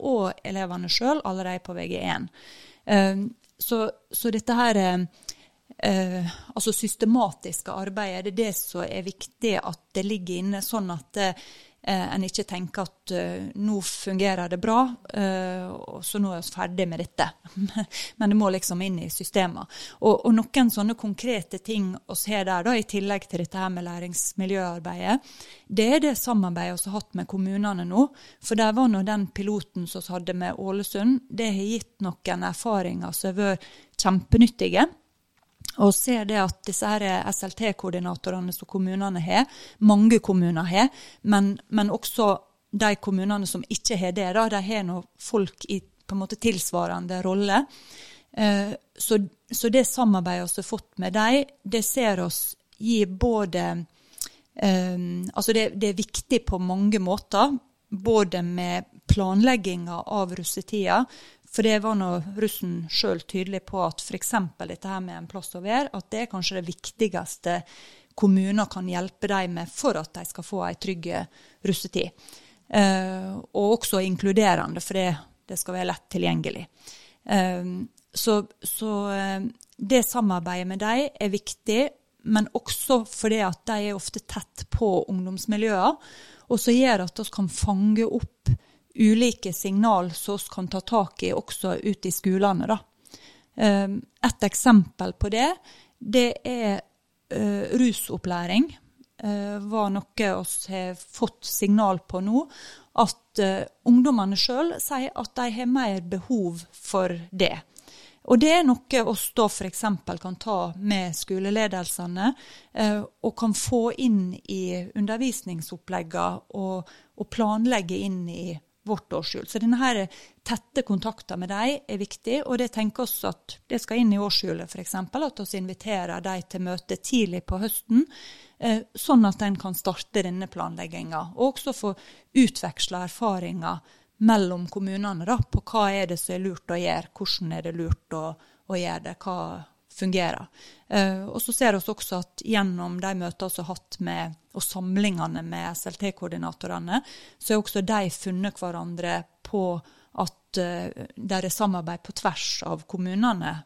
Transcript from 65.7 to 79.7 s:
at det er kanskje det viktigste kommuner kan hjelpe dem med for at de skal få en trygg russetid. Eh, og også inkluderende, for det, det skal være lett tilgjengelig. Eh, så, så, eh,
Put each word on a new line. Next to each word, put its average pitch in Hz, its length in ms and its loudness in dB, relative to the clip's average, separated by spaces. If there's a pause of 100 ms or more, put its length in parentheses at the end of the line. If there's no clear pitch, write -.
at 180 140 -12
det 214 100 -4
er 233 80 -6
kanskje 185 300 -4
det 170 80 -8
viktigste 175 880 -4 (580)
kommuner 196 560 4
kan 185 160 -10
hjelpe 180 460 -6
dem 185 260 -2
med 170 140 -10
for 240 260 0
at 156 160 -10
de 175 140 -10
skal - 180 -14
få 196 220 -6
en 170 100 -8
trygg 175 300 -6 (580)
russetid. 180 480 -2 (560)
Eh, 190 640 2
og 202 460 2
også - 260 0
inkluderende, 185 720 4
for 190 220 -4
det, 180 80 2 (420)
det 185 80 -8
skal 180 220 -6
være 180 100 -2
lett - 240 -8
tilgjengelig. 170 500 -2 (720)
Eh, 180 400 0 (400)
så, 214 240 2 (240)
så, 214 320 -6 (160)
eh, 196 400 -4 (240)